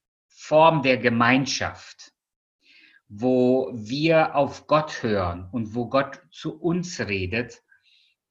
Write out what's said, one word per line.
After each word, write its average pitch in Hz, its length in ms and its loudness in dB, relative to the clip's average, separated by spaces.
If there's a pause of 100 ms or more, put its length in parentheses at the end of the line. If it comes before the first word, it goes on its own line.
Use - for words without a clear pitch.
(260)
Form 156 560 4
der 127 140 2
Gemeinschaft, 120 1160 0 (920)
wo 127 680 0
wir 147 640 0
auf 139 320 -2
Gott 151 380 0
hören 92 480 -2
und 110 240 -6
wo 120 120 -4
Gott 135 320 -2 (120)
zu - 280 -12
uns 175 380 -4
redet, 101 640 -6 (680)